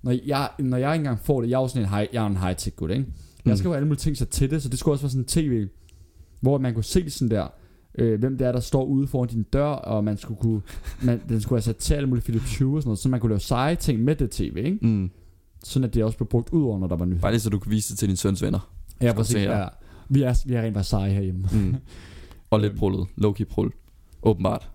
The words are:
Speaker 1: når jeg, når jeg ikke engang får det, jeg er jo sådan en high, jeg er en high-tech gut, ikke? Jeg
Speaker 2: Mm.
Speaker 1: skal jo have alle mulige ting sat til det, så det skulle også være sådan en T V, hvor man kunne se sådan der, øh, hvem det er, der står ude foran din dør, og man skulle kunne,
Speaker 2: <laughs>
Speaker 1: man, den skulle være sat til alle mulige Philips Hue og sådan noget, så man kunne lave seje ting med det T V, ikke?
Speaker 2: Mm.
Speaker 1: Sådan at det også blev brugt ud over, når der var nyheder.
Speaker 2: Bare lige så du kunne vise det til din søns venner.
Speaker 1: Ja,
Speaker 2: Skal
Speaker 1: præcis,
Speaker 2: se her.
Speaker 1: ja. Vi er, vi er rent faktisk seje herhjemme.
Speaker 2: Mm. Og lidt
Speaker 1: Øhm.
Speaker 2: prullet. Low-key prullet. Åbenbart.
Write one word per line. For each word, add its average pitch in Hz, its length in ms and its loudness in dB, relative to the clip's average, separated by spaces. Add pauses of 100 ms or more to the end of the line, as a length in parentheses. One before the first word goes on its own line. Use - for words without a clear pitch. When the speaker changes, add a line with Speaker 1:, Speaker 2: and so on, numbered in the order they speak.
Speaker 1:
når 123 140 0 (100)
jeg, 139 240 -2 (100)
når 127 180 0
jeg 139 160 0
ikke 165 80 0
engang 127 180 -2
får 139 220 2
det, 117 80 0
jeg 127 80 2
er 131 40 4
jo 131 60 0
sådan 123 160 -2
en 95 60 0
high, 104 240 0
jeg 113 100 0
er 104 40 0
en 98 100 0
high-tech 92 380 -2
gut, 80 160 -4
ikke? 131 140 0 (400)
Jeg 110 60 6
Speaker 2:
Mm. 104 60 4
Speaker 1:
skal 95 100 0
jo 175 40 2
have 160 60 0
alle 143 100 0
mulige 147 120 0
ting 147 180 0
sat 117 120 -2
til 135 220 2
det, 156 120 0
så 127 60 -4
det 127 100 -2
skulle 156 140 4
også 139 100 -2
være 131 220 -2
sådan 160 220 2
en 110 200 0
T - 0 -
V, - 20 -8 (720)
hvor 135 160 4
man 127 160 0
kunne 110 100 0
se 170 260 0
sådan 127 220 -2
der, 95 160 0 (480)
øh, 113 240 2
hvem 131 180 0
det 127 100 2
er, 123 40 2
der 123 80 0
står 131 260 0
ude 139 220 0
foran 123 220 0
din 113 140 -2
dør, 139 220 0
og 110 380 -2
man 104 140 0
skulle 113 220 -10
kunne, 110 220 0 (220)
Speaker 2:
<laughs> - 200 -8
Speaker 1:
man, 120 260 2
den 113 120 0
skulle 113 160 -2
være 110 40 2
sat 113 160 -2
til - 160 0
alle 143 160 0
mulige 123 140 0
Philips - 360 -2
Hue 139 180 2
og 151 40 -2
sådan 131 60 -2
noget, 104 120 0
så 127 100 0
man 127 100 2
kunne 113 100 2
lave 104 100 2
seje 139 360 0
ting 139 280 0
med 147 120 4
det 120 160 -2
T - 80 -6
V, 82 180 -2
ikke? 170 240 -2
Speaker 2:
Mm. 101 280 0 (540)
Speaker 1:
Sådan 131 240 0
at 107 60 -4
det 110 100 2
også 113 140 -2
blev 113 100 -4
brugt 117 220 0
ud 160 140 2
over, 107 160 0
når 92 80 0
der 87 80 0
var 85 100 -2
nyheder. 90 160 0
Speaker 2:
Bare 95 100 2
lige 117 80 4
så 107 100 0
du 98 100 2
kunne 104 100 -6
vise 107 200 0
det 101 100 -8
til 107 80 2
din 95 100 2
søns 98 260 0
venner. 101 260 -2 (320)
Speaker 1:
Ja, 123 60 4
Speaker 2:
Skal 107 80 2
Speaker 1:
præcis, 110 180 0
Speaker 2:
se 104 60 2
her. 98 180 0
Speaker 1:
ja. 92 100 -2 (420)
Vi 135 120 4
er, 123 240 2
vi 127 80 -2
er 117 80 0
rent 113 140 -2
faktisk 98 140 -2
seje 98 240 0
herhjemme. 95 400 -2
Speaker 2:
Mm. 104 220 2 (720)
Og 110 100 4
lidt 104 120 2
Speaker 1:
Øhm. 104 80 -8
Speaker 2:
prullet. 95 280 0 (100)
Low-key 107 260 2
prullet. - 300 -2 (500)
Åbenbart. 107 520 2